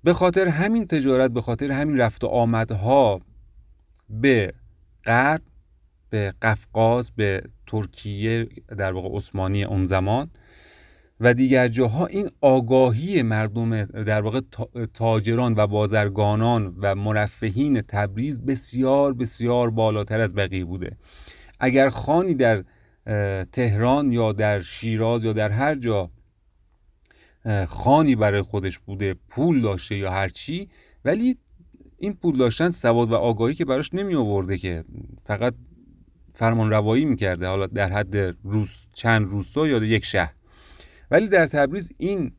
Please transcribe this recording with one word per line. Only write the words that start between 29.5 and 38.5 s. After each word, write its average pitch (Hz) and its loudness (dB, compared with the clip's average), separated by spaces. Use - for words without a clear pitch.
داشته 101 -4
یا 98 -4
هر 95 -2
چی، 180 -10
ولی 226 0
این 196 -6
پول 165 0
داشتن 127 2
سواد 120 2
و 117 2
آگاهی 117 2
که 160 -2
براش 135 -2
نمی 190 -4
آورده، 101 0
که 87 -6
فقط 110 -2
فرمان 113 0
روایی 107 2
می‌کرده، 92 -2
حالا 95 -2
در 98 -2
حد 101 -4
روس-، 104 -4